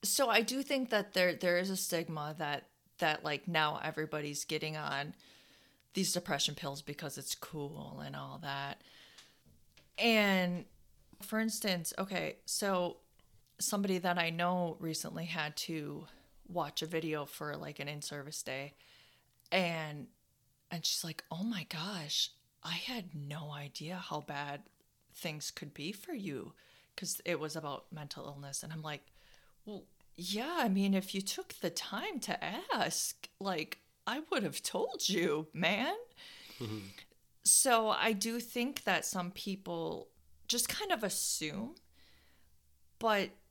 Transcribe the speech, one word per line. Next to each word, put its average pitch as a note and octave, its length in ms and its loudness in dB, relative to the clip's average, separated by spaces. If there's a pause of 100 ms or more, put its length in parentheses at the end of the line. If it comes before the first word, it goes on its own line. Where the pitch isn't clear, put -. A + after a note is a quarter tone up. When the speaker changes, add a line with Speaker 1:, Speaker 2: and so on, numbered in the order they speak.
Speaker 1:
so A#3+ 260 4
I A3 120 8
do B3+ 200 0
think C4+ 280 0
that G3+ 240 2
there, F3+ 200 6
there F3 240 4
is F#3 100 2
a F#3+ 80 0
stigma D#3 640 -2
that, D3 300 -2 (300)
that, D#3 260 4
like, D3 240 -2
now D#3 340 4
everybody's D#3 640 -2
getting D#3 320 -2
on D3 380 -2 (800)
these F#3 180 2
depression D3+ 420 0
pills C#3+ 280 -6
because C#3+ 360 -8
it's - 160 -6
cool D3 680 -8
and C#3 120 -8
all C#3 260 -8
that. C#3 400 -4 (1160)
And G3 680 4 (580)
for - 160 -2
instance, G#3+ 600 0
okay, F#3 380 -2 (100)
so F3+ 500 2 (600)
somebody G3 400 2
that F3 200 4
I E3 120 4
know F3 500 2
recently D#3+ 460 -4
had D#3 320 -2
to D3+ 480 -4 (420)
watch E3 340 -2
a D#3+ 40 -2
video D#3+ 380 0
for, D3 320 -6
like, D3 220 -8
an C#3+ 100 -4
in-service D3 540 -6
day, C3+ 320 -6 (800)
and, E3 540 0 (640)
and E3 140 -6
she's - 200 0
like, D#3+ 260 -8
"Oh E3+ 140 -2
my G#3+ 240 -2
gosh, E3 600 -2 (340)
I E3+ 80 -4
had F3+ 420 -6
no D3 380 -6
idea D3 440 -8
how F3 260 -4
bad C#3+ 400 -6 (520)
things D3+ 360 -6
could D3 240 -10
be D#3+ 180 -6
for A3 220 -10
you," D3+ 400 -6 (420)
'cause - 280 -6
it F3 140 0
was D3+ 160 -4
about D3+ 380 -6
mental C#3+ 340 -10
illness. C#3 360 -8
And D#3 100 -10
I'm D#3+ 100 -8
like, D3+ 240 -6 (580)
"Well, G#3 200 -10 (320)
yeah, G#3+ 420 -2
I B3+ 100 6
mean, G3 260 6
if F#3+ 200 2
you F#3+ 60 2
took - 340 -4
the F3+ 160 0
time C#4 500 -4
to - 240 -2 (300)
ask, - 540 0 (100)
like, F3+ 400 -2 (280)
I B3 140 0 (100)
would C#4 120 4
have D#3 200 -2
told - 460 0
you, E3 440 2
man." G3+ 440 2 (600)
Speaker 2:
Mm-hmm. G#2+ 200 -4 (640)
Speaker 1:
So A3+ 460 8
I A3+ 220 4
do A3 280 0
think B3 440 -2
that F3+ 200 4
some F3+ 260 0
people F3 800 -4 (400)
just A#3 200 4
kind G4 240 0
of A3 100 2
assume, F#3+ 720 -2 (1200)
but G#3+ 320 6 (200)